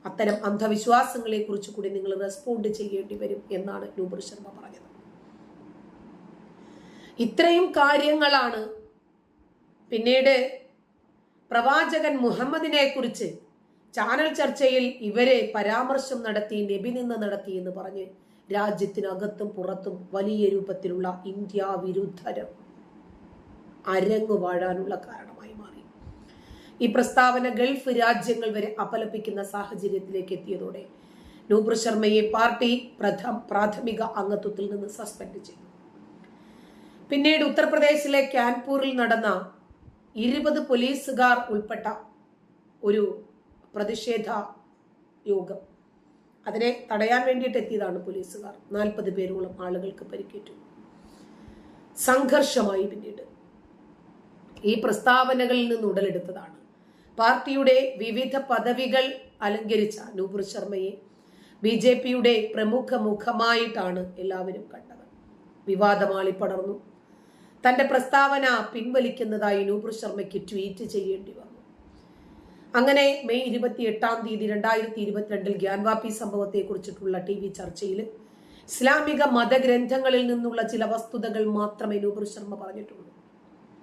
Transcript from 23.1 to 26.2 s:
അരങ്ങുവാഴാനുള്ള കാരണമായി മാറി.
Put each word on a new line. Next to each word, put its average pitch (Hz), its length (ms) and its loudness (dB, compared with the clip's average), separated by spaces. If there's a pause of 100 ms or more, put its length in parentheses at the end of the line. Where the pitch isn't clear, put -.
അരങ്ങുവാഴാനുള്ള 185 1080 0
കാരണമായി - 580 -16
മാറി. 208 300 -20 (1040)